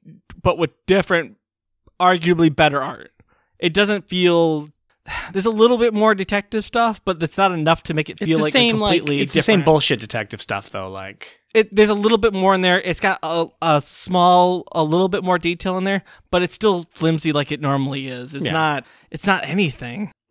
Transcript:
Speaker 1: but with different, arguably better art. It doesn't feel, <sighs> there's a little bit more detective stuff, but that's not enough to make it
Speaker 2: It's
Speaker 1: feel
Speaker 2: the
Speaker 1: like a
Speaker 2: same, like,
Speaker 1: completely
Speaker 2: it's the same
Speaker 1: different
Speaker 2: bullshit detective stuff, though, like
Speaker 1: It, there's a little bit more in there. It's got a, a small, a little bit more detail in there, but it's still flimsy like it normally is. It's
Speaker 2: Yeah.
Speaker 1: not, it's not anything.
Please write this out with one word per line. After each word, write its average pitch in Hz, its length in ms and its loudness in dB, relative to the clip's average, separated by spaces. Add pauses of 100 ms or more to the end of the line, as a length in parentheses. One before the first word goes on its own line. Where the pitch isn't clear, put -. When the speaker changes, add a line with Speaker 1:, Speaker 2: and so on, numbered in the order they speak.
(420)
Speaker 1:
but 180 160 2
with 165 140 -2 (140)
different, 175 520 0 (640)
arguably 170 560 2
better 143 260 2
art. - 300 -10 (480)
It 170 140 -2
doesn't 202 340 0
feel, 170 600 2 (320)
<sighs> - 320 -14
there's 190 120 -4
a 226 60 0
little 226 260 4
bit 233 160 0
more 214 220 2
detective 202 500 -4
stuff, 233 400 -2
but 180 140 -2
that's 160 180 -6
not 196 140 4
enough 160 320 0
to 170 100 -6
make 156 160 -4
it 156 120 -16
Speaker 2:
It's 202 60 -4
Speaker 1:
feel 160 120 2
Speaker 2:
the 151 60 2
Speaker 1:
like 151 60 0
a - 20 0
Speaker 2:
same, 233 260 2
like, 202 200 2
Speaker 1:
completely 147 220 -2
Speaker 2:
it's - 120 -4
the 156 80 2
same 208 180 2
Speaker 1:
different 143 60 0
Speaker 2:
bullshit 151 340 2
detective 107 420 -10
stuff, 98 300 -8
though, 95 180 -10
like 95 500 -16 (140)
Speaker 1:
It, 220 220 2
there's 208 140 6
a 214 60 0
little 220 220 2
bit 208 160 0
more 190 220 2
in 185 60 0
there. 180 200 2
It's 175 180 -6
got 190 240 0
a, 165 240 -2 (140)
a 151 200 2
small, 180 880 2
a 160 120 0
little 175 260 2
bit 185 140 -4
more 185 160 0
detail 175 380 -4
in 185 80 -4
there, 196 180 -2 (280)
but 180 120 2
it's 170 120 -4
still 185 360 0
flimsy 160 400 0
like 143 200 -2
it 151 100 -8
normally 135 460 -4
is. 127 280 -12
It's 143 100 -6
Speaker 2:
Yeah. - 60 -4
Speaker 1:
not, 151 340 -2 (260)
it's - 140 -12
not 190 180 -2
anything. 151 680 -6 (200)